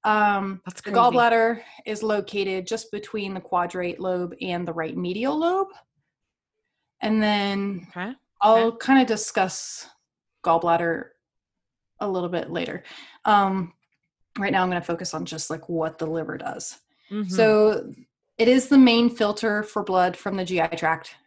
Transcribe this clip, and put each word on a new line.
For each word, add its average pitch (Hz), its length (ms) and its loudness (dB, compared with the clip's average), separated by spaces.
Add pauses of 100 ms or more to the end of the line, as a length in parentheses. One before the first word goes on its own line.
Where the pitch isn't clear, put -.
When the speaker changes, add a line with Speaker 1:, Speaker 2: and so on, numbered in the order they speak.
Speaker 1:
Um, 202 600 0
Speaker 2:
That's - 160 -14
Speaker 1:
the 208 100 -10
Speaker 2:
crazy. 208 60 2
Speaker 1:
gallbladder 233 640 4 (240)
is 214 180 -8
located 202 640 -4
just 226 240 -8
between 202 420 -8
the 185 80 -8
quadrate 175 580 -4
lobe 180 420 -4
and 175 260 -4
the 165 60 -8
right 165 240 -6
medial 214 420 -4
lobe. 381 300 -2 (1300)
And 220 200 0
then 202 680 -2
Speaker 2:
Okay. 190 240 -10 (280)
Speaker 1:
I'll 220 160 6 (100)
Speaker 2:
Okay. 226 180 -6
Speaker 1:
kinda 262 200 6
discuss - 840 -4 (560)
gallbladder 170 680 0 (920)
a 208 80 -6
little 180 220 -4
bit 170 200 -6
later. 170 340 -8 (420)
Um, 196 480 2 (640)
right 196 140 -2
now 190 120 2
I'm 185 60 0
gonna 175 120 -2
focus 170 320 -6
on 175 120 -6
just, 165 240 -10
like, 156 200 -10
what 160 280 -4
the 165 100 -6
liver 156 300 -6
does. - 420 -12 (320)
Speaker 2:
Mm-hmm. 202 180 -6
Speaker 1:
So 214 640 2 (440)
it 226 100 4
is 254 220 4
the 285 80 8
main 240 320 8
filter 214 540 -2
for 208 200 -6
blood 185 340 2
from 196 200 -6
the 185 80 -4
G 175 160 -2
I 160 60 2
tract. 160 480 -4 (120)